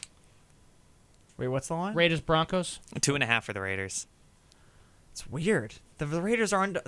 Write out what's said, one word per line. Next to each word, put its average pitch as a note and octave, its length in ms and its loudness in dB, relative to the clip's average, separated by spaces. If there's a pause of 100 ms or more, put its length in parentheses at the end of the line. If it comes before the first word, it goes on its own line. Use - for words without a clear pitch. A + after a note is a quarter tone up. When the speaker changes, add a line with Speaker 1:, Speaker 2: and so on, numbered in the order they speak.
(1400)
Speaker 1:
Wait, B2+ 100 -4
what's C3 200 -2
the E3+ 80 -4
line? F#3 200 -4
Speaker 2:
Raiders, E3 260 4
Broncos. E3 580 0 (220)
Speaker 3:
Two C#3+ 140 2
and C#3 80 0
a A#2 40 4
half A#2 180 2
for G#2+ 80 -6
the G2 80 -6
Raiders. F#2+ 460 -4 (1040)
Speaker 1:
It's - 160 -14
weird. D#3 480 0 (220)
The, D3 80 -4
the D#3+ 160 -2
Raiders G#3+ 320 2
are, F#3+ 100 4
under, G3 240 0